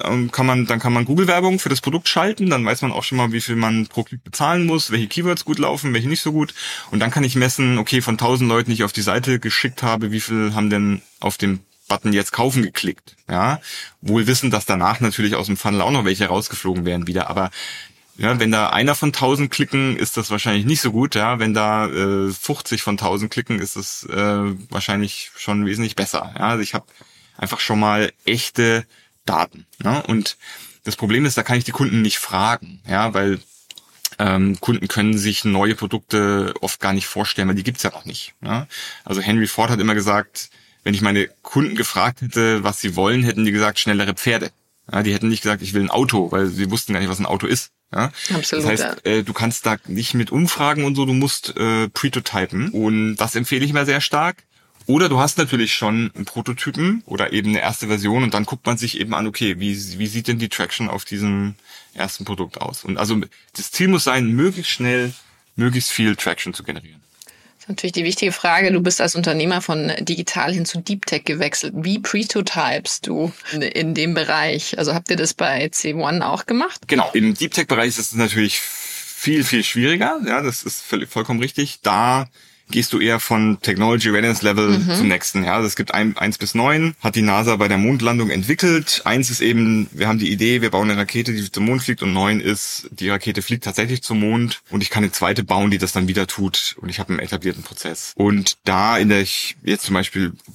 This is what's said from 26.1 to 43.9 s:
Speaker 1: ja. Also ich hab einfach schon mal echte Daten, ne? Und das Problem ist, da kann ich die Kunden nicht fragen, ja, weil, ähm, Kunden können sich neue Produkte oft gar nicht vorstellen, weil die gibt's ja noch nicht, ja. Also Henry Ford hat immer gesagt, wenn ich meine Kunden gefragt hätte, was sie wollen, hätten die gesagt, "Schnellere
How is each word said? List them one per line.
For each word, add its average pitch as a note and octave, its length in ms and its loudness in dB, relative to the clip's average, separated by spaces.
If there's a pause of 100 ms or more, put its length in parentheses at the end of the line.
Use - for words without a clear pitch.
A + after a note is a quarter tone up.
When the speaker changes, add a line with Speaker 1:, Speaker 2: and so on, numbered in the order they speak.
Speaker 1:
ja. G2+ 120 0
Also A2+ 140 0
ich - 100 -8
hab - 140 -6 (500)
einfach G#2 220 -4
schon G#2+ 200 0
mal G#2+ 320 2 (140)
echte A2+ 600 2 (400)
Daten, E2 400 -2 (180)
ne? B2 240 0
Und A2 300 0 (480)
das G#2+ 100 -4
Problem A#2 300 2
ist, C3 120 0
da A2+ 60 2
kann B2 140 2
ich A#2+ 80 0
die - 60 -8
Kunden A2+ 300 2
nicht G#2+ 160 2
fragen, F#2+ 680 -2
ja, G2+ 260 0
weil, G2 260 2 (800)
ähm, F#2+ 420 2
Kunden G#2+ 280 0
können G#2+ 300 2
sich G2+ 260 -2
neue G2+ 320 4
Produkte G2+ 840 0
oft - 180 -4
gar G2 140 0
nicht G2 140 0
vorstellen, G2 420 -2
weil F#2+ 60 2
die F#2+ 80 -2
gibt's B2 200 -4
ja G2+ 80 -2
noch - 140 -14
nicht, - 360 -12
ja. A2+ 240 -4 (380)
Also G2 180 -4
Henry G#2+ 240 2
Ford A2+ 240 0
hat A#2 100 2
immer G#2+ 140 2
gesagt, G#2 560 -2 (360)
wenn G2+ 80 2
ich G2+ 80 0
meine G2+ 260 2 (140)
Kunden C#3+ 340 0
gefragt A2+ 460 0
hätte, A2+ 420 2
was G2+ 160 -2
sie F#2 160 -4
wollen, A2 280 2
hätten A2 200 2
die G#2 80 2
gesagt, G#2+ 280 0
"Schnellere G2+ 340 2